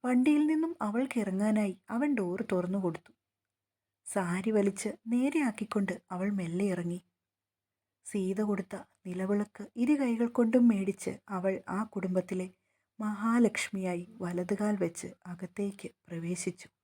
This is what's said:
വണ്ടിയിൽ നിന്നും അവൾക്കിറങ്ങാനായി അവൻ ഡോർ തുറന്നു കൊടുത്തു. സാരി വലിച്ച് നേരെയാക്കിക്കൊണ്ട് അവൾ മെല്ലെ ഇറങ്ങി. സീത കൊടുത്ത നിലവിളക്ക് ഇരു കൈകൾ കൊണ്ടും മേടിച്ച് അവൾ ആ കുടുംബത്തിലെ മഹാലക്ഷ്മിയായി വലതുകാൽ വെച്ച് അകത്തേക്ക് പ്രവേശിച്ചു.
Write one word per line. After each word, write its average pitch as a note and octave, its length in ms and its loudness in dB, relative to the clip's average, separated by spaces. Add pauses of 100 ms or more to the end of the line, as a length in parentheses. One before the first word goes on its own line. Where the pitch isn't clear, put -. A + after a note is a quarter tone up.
വണ്ടിയിൽ B3+ 440 6
നിന്നും D#4+ 240 2 (100)
അവൾക്കിറങ്ങാനായി G#3 920 0 (160)
അവൻ B3 260 0
ഡോർ F#3+ 260 -2
തുറന്നു F#3 380 0
കൊടുത്തു. F3 320 -4 (960)
സാരി F#3 440 -2
വലിച്ച് G3+ 380 0 (180)
നേരെയാക്കിക്കൊണ്ട് A#3+ 880 0 (180)
അവൾ F#3 200 -2
മെല്ലെ F3+ 340 -2
ഇറങ്ങി. F3 340 -2 (1040)
സീത F#3+ 360 -2
കൊടുത്ത G3+ 340 -2 (280)
നിലവിളക്ക് F#3+ 600 -2 (120)
ഇരു A#3+ 180 2
കൈകൾ A#3+ 340 2
കൊണ്ടും A#3+ 400 4
മേടിച്ച് G3 460 2 (160)
അവൾ F#3+ 240 0 (140)
ആ F#3 160 -2
കുടുംബത്തിലെ F#3 640 -2 (520)
മഹാലക്ഷ്മിയായി G#3+ 1040 0 (160)
വലതുകാൽ F#3+ 560 -2
വെച്ച് F3 320 -4 (180)
അകത്തേക്ക് G3 640 -8 (120)
പ്രവേശിച്ചു. F3 680 -6 (160)